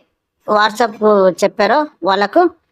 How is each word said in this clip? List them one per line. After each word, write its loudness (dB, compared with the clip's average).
WhatsApp -2
చెప్పారో 0
వాళ్ళకు 0